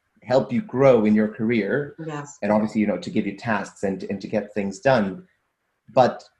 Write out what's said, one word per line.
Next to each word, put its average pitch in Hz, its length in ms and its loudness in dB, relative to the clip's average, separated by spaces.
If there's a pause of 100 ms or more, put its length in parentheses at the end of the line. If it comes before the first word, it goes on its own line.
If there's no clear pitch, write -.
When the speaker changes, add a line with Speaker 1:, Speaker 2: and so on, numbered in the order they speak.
(220)
Speaker 1:
help 127 300 0
you 113 100 -2
grow 123 420 6
in 107 100 4
your 107 140 4
career." 117 680 -2 (100)
Speaker 2:
Yes. 147 360 -12
Speaker 1:
And 104 100 -2
obviously, 107 280 0
you 104 60 2
know, 98 120 -2
to 90 120 -10
give 98 160 -2
you 98 100 -6
tasks 101 460 -6
and, 95 220 -4
and 98 160 -8
to 98 80 -12
get 104 260 -6
things 98 240 -6
done. 101 480 0 (640)
But 123 300 2 (180)